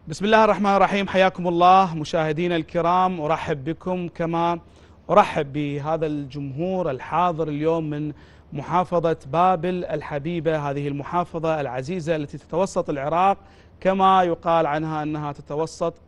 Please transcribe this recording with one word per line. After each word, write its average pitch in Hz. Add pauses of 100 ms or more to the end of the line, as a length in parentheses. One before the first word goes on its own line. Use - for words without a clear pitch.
بسم 160
الله 220
الرحمن 202
الرحيم، 196
حياكم 185
الله 180
مشاهدينا 160
الكرام، 175
أرحب 151
بكم 175
كما 170 (500)
أرحب 165
بهذا 147
الجمهور 147
الحاضر 160
اليوم 156
من 147 (420)
محافظة 165 (160)
بابل 180
الحبيبة، 156 (120)
هذه 143
المحافظة 160
العزيزة 143
التي 147
تتوسط 180
العراق، 160 (440)
كما 190
يقال 165
عنها 156
أنها 151
تتوسط 156 (140)